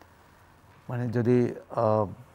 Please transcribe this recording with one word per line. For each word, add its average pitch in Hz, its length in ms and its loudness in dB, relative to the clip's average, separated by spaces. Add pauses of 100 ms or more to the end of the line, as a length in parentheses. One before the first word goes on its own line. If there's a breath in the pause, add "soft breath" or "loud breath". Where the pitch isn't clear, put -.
(880 soft breath)
মানে 123 200 -4
যদি, 120 460 2 (160)
আহ, 107 360 2 (280)